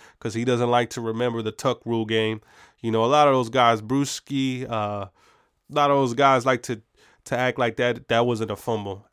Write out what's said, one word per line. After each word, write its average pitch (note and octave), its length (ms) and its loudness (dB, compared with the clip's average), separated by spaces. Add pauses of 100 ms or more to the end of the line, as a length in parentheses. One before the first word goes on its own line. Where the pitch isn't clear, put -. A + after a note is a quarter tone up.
(200)
'cause A2 160 -6
he A#2 100 -2
doesn't A#2+ 240 0
like A#2+ 220 2
to B2 100 -8
remember A#2 400 -2
the G#2+ 100 -4
Tuck B2 340 -4
Rule A2+ 200 -2
game. A2 360 -2 (400)
You A2+ 100 -2
know, A2 120 2
a A#2 40 2
lot D3 200 6
of C#3 60 6
those B2 160 0
guys, A#2 320 4
Bruschi, C3 880 -4
uh, G#2 380 -6
a - 40 -20 (580)
lot C#3+ 200 2
of C#3+ 80 4
those C3 160 0
guys C3+ 320 4
like B2+ 180 2
to, A2+ 200 -8 (420)
to B2+ 120 -6
act B2+ 200 -2
like A#2+ 200 -2
that, B2 320 -2
that A#2 180 4
wasn't A2+ 240 -2
a G2+ 40 -4
fumble. G2+ 580 -6